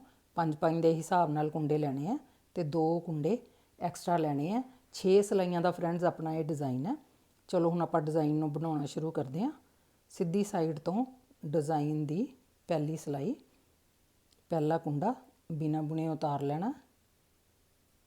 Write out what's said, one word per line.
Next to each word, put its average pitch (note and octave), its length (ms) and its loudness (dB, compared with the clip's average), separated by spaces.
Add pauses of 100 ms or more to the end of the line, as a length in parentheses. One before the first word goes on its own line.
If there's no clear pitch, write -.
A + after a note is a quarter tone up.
(360)
ਪੰਜ D#3+ 200 2
ਪੰਜ E3 260 2
ਦੇ E3 140 6
ਹਿਸਾਬ E3 340 2
ਨਾਲ D3+ 200 0
ਕੁੰਡੇ D3+ 280 0
ਲੈਣੇ C#3+ 300 -2
ਆ B3 100 -2 (380)
ਤੇ F3 80 -2
ਦੋ D#3+ 360 2
ਕੁੰਡੇ E3 380 0 (420)
ਐਕਸਟਰਾ F3 380 0
ਲੈਣੇ D3+ 360 0
ਆ। B3+ 100 0 (300)
ਛੇ F#3+ 280 6
ਸਿਲਾਈਆਂ F3+ 400 2
ਦਾ F3 100 2
ਫਰੈਂਡਸ E3+ 320 -2
ਆਪਣਾ D#3+ 300 0
ਇਹ D#3+ 120 -2
ਡਿਜ਼ਾਈਨ C#3 400 -2
ਹੈ। B3 100 -2 (520)
ਚਲੋ E3+ 220 2
ਹੁਣ E3+ 120 2
ਆਪਾਂ D#3+ 200 2
ਡਿਜ਼ਾਈਨ D3+ 340 2
ਨੂੰ D#3 180 0
ਬਣਾਉਣਾ D3+ 320 -2
ਸ਼ੁਰੂ D#3+ 260 -4
ਕਰਦੇ D3 300 -4
ਹਾਂ। C#4 100 -2 (580)
ਸਿੱਧੀ F#3+ 340 0
ਸਾਈਡ D#3+ 360 -2
ਤੋਂ G3 260 -2 (400)
ਡਿਜ਼ਾਈਨ D3+ 600 0
ਦੀ E3+ 220 -2 (400)
ਪਹਿਲੀ D#3+ 300 0
ਸਿਲਾਈ, D3+ 380 -4 (1120)
ਪਹਿਲਾ D#3 280 2
ਕੁੰਡਾ D#3+ 360 0 (380)
ਬਿਨਾਂ D#3 320 0
ਬੁਣੇ D#3+ 240 -2
ਉਤਾਰ D3+ 340 -2
ਲੈਣਾ। D#3+ 320 -2 (1300)